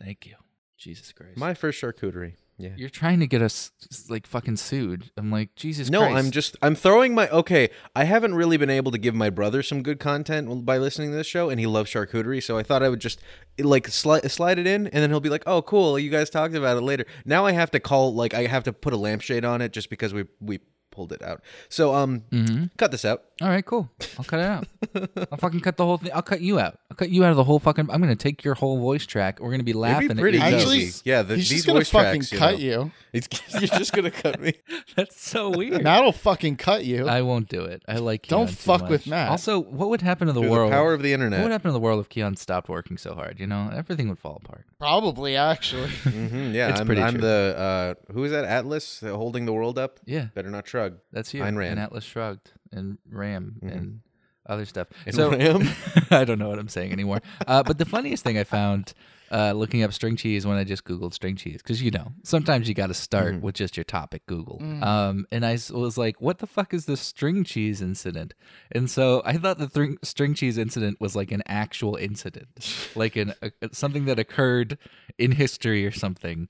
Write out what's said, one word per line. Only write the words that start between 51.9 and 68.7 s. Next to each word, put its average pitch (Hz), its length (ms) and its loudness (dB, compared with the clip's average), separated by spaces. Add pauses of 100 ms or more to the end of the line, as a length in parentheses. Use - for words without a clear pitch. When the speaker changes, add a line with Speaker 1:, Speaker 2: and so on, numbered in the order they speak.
Speaker 1:
Shrugged 110 480 -10 (200)
and 98 240 -8 (140)
Ram 101 160 -8 (340)
Speaker 2:
Mm-hmm. 95 80 -10
Speaker 1:
and 95 320 -10 (480)
other 104 160 -4
stuff. 95 220 -8 (180)
Speaker 2:
And 101 100 -6
Speaker 1:
So, 151 180 4
Speaker 2:
Ram? 160 360 4 (220)
Speaker 1:
<laughs> - 220 4
I 135 120 8
don't 117 140 2
know 104 100 -2
what 104 120 -4
I'm 107 80 -8
saying 92 240 -6
anymore. 98 280 -2 (240)
Uh, 135 200 6
but 147 140 0
the 165 60 0
funniest 247 380 -4
thing 110 160 0
I 104 60 0
found, 101 500 0 (380)
uh, 107 200 2
looking 110 300 0
up 101 100 0
string 113 220 -2
cheese 104 320 -2
when 101 100 2
I 98 60 2
just 95 220 -6
Googled 87 280 -6
string 95 220 -6
cheese, - 260 -10
'cause, 120 220 -4
you 120 80 -2
know, 95 220 -8 (100)
sometimes 147 460 0
you 107 60 -2
gotta 92 200 -2
start 92 400 -2
Speaker 2:
Mm-hmm. 87 100 -6
Speaker 1:
with 98 120 -6
just 92 200 -6
your 82 60 -6
topic - 440 -10
Google. 85 360 -10
Speaker 3:
Mm. 156 220 -8
Speaker 1:
Um, 101 480 0
and 117 120 -2
I 117 100 0
s-, - 180 -8
was 120 260 -2
like, 113 220 -2
"What 160 180 -2
the 214 80 -8
fuck - 260 -4
is 170 140 -4
the 139 100 -2
string 175 460 -2
cheese 107 400 -4
incident?" 90 520 -8 (360)